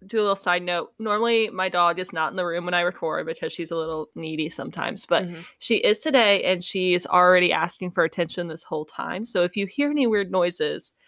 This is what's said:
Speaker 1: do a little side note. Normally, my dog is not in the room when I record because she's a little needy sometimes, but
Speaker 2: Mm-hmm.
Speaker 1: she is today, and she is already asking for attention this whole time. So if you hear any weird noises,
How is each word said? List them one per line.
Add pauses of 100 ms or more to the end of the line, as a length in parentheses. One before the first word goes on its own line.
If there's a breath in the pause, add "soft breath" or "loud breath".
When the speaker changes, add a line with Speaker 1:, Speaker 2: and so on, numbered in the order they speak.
Speaker 1:
do
a
little
side
note.
Normally,
my
dog
is
not
in
the
room
when
I
record
because
she's
a
little
needy
sometimes,
but
Speaker 2:
Mm-hmm. (180 loud breath)
Speaker 1:
she
is
today,
and
she
is
already
asking
for
attention
this
whole
time.
So
if
you
hear
any
weird
noises, (140)